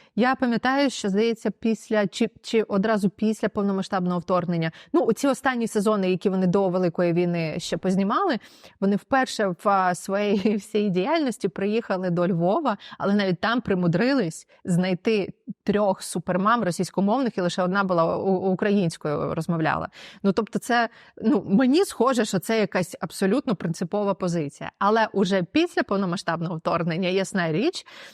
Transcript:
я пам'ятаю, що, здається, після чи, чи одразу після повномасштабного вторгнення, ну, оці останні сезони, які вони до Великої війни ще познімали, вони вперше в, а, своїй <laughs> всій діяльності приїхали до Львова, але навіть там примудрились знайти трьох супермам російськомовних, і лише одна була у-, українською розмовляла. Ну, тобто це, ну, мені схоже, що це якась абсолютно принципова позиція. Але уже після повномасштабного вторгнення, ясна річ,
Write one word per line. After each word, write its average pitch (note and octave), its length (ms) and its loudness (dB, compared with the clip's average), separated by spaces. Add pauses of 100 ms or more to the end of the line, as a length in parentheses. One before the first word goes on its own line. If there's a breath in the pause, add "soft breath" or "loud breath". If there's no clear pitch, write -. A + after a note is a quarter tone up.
(160 loud breath)
я B3 200 2
пам'ятаю, C4 540 2
що, - 200 -4
здається, G#3+ 420 0
після G#3+ 560 0
чи, A3+ 220 -2 (120)
чи A3 220 0
одразу G3+ 460 0
після G#3+ 400 -2
повномасштабного F#3+ 680 -2
вторгнення, E3+ 520 0 (220 loud breath)
ну, E4+ 120 2
оці A3+ 220 2
останні B3 400 0
сезони, G3+ 440 2
які F#3 180 0
вони F#3 180 2
до G3 220 2
Великої F3 440 0
війни E3+ 460 0
ще - 180 -4
познімали, G#3+ 600 0 (420 loud breath)
вони G3+ 160 2
вперше B3+ 520 0
в, F#3 220 -2
а, F#3 260 2
своїй G#3 600 0
<laughs> - 20 -2
всій G#3 320 -2
діяльності A#3 580 0
приїхали G3 600 -2
до F3 180 2
Львова, G3+ 500 0 (200 loud breath)
але G3 160 0
навіть G3 280 2
там A#3 200 0
примудрились F3+ 880 0 (180 soft breath)
знайти F#3 680 0 (300)
трьох G3+ 400 0
супермам F#3+ 600 0
російськомовних, G3+ 720 0
і G3 40 0
лише F3 220 -2
одна F#3+ 200 0
була F3 340 2
у-, F#3+ 340 0
українською E3 840 0
розмовляла. D#3+ 540 -2 (340 loud breath)
Ну, G3 80 2
тобто G#3+ 280 -2
це, A#3 300 0 (320 loud breath)
ну, A3 260 2
мені C4 380 4
схоже, A#3 400 0
що G3 140 -2
це A3+ 200 0
якась F#3+ 400 -2
абсолютно G3 560 -2
принципова G3 580 -2
позиція. E3+ 580 -6 (160)
Але A3 260 2
уже F#3+ 300 2
після D#4+ 400 0
повномасштабного F3 720 -4
вторгнення, E3+ 540 -2
ясна F#3 420 0
річ, A#3 340 -2 (280 loud breath)